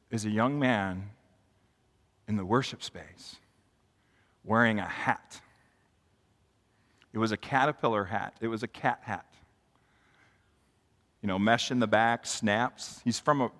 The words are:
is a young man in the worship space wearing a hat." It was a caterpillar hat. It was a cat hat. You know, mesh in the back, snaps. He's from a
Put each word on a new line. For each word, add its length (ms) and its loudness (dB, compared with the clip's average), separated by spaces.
is 120 -4
a 60 -2
young 300 2
man 500 -2
in 100 0
the 80 -4
worship 380 0
space 540 -18
wearing 360 4
a 80 -6
hat." 540 -4
It 60 -6
was 140 2
a 60 -2
caterpillar 680 0
hat. 340 -6
It 100 -4
was 120 -4
a 60 -8
cat 360 -2
hat. 220 -8
You 60 -4
know, 120 0
mesh 320 4
in 80 0
the 80 2
back, 400 2
snaps. 760 -2
He's 160 0
from 220 2
a 80 0